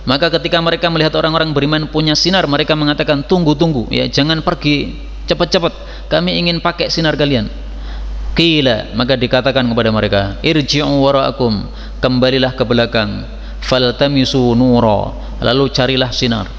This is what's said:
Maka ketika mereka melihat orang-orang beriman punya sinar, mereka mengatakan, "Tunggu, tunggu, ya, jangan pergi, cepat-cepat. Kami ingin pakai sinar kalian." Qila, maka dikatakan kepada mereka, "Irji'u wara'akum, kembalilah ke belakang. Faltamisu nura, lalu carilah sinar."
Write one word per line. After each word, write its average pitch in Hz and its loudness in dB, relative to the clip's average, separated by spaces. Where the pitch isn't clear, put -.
Maka 139 0
ketika 160 0
mereka 165 0
melihat 156 0
orang-orang 160 0
beriman 151 0
punya 156 0
sinar, 175 2
mereka 147 0
mengatakan, 147 0
"Tunggu, 160 2
tunggu, 143 0
ya, 123 0
jangan 151 -2
pergi, 147 -2
cepat-cepat. 170 0
Kami 170 0
ingin 170 0
pakai - -2
sinar 156 0
kalian." 139 0
Qila, 147 2
maka 123 0
dikatakan 127 2
kepada 117 2
mereka, 107 2
"Irji'u 143 0
wara'akum, 131 0
kembalilah 127 2
ke 127 -2
belakang. 113 0
Faltamisu 127 2
nura, 113 2
lalu 131 2
carilah 127 0
sinar." 113 -2